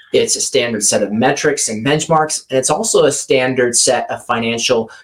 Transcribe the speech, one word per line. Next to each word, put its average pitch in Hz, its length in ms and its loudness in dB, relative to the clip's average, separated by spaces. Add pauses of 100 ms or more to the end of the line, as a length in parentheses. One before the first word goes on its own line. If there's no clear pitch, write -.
(140)
It's - 220 2
a - 60 -6
standard 117 420 -2
set 131 180 0
of 101 100 -2
metrics 143 560 0
and 110 180 -6
benchmarks. 156 640 0
And 131 100 2
it's - 100 0
also - 360 2
a 139 60 4
standard 127 640 0
set - 360 0
of 123 140 -10
financial 117 640 -2 (120)